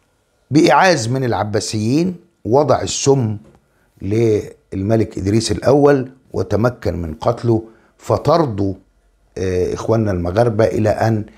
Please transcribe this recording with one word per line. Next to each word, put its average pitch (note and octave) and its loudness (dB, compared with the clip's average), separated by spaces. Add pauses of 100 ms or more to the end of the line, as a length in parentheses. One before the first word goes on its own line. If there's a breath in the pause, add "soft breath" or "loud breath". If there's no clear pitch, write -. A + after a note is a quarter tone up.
(520)
بإعاز D3+ 4
من C3 -2
العباسيين A2 -2 (300)
وضع B2+ 2
السم G#2+ 0 (640)
للملك G#2+ -2
إدريس G#2 0
الأول C#3 2 (220)
وتمكن G2+ -2
من D#2+ -8
قتله، A2+ -2 (340 loud breath)
فطردوا، A2+ 0 (640)
آه، F2+ -2
إخواننا A2 -2
المغاربة G#2 0
إلى G#2+ 0
أن G#2+ 0 (120)